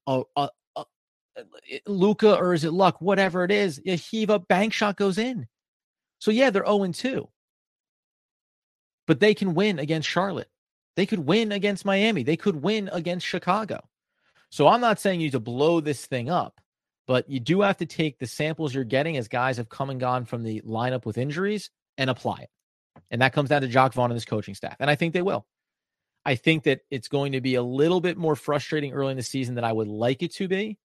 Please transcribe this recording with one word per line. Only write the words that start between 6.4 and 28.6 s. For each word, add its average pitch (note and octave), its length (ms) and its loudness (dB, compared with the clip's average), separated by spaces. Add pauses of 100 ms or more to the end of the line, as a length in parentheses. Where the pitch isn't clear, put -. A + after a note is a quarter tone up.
they're G3 180 2
oh G3+ 160 2
and F3+ 120 -4
two. - 340 -4 (1800)
But E3 120 2
they G#3 140 6
can G3 200 -2
win F#3+ 260 0
against D3+ 300 -2
Charlotte. F3 400 -4 (460)
They F#3+ 100 2
could G3+ 140 -2
win G3+ 320 0
against G3+ 340 -4
Miami. G3 380 2
They D#3 140 0
could D#3+ 260 -2
win G3+ 280 -2
against F3 340 -6
Chicago. F#3 600 -4 (640)
So C#3+ 180 4
I'm A3+ 140 8
not A3+ 180 2
saying F#3 200 0
you D#3+ 80 0
need C3+ 60 -4
to C3 60 -2
blow C3+ 400 2
this D3 280 -6
thing B2 220 -4
up, C3+ 300 -2 (460)
but B2+ 240 0
you C#3 100 -4
do D#3 220 2
have G3+ 160 4
to F3 80 -6
take D#3 320 -4
the B2+ 80 -8
samples D3+ 480 -4
you're C3+ 100 -2
getting C#3 320 0
as A#2+ 120 -4
guys B2 300 -2
have A#2+ 120 -8
come C#3 220 -6
and B2+ 80 -8
gone B2+ 260 -2
from A#2 180 -8
the A2 180 -6
lineup A#2+ 440 -4
with A2 140 -4
injuries F#3 500 -4 (300)
and C3 100 0
apply A2 340 -4
it. - 60 -20 (600)
And A#2+ 100 -2
that B2+ 120 6
comes C#3+ 160 0
down C#3+ 120 2
to C3 60 0
Jacque C3 260 4
Vaughn B2 160 0
and A#2+ 60 -4
his A2+ 100 -6
coaching G#2 300 -6
staff. - 240 -12
And C#3 100 0
I D3 60 4
think E3 180 -2
they F3+ 80 0
will. F3 240 -4 (800)
I C#3+ 100 2
think D#3+ 280 2
that C#3+ 260 2
it's C3 200 -8
going C#3+ 240 -2
to C3 80 -2
be B2+ 140 0
a B2 80 2
little D3+ 380 2
bit F3 160 -2
more D#3 180 0
frustrating C#3+ 580 -4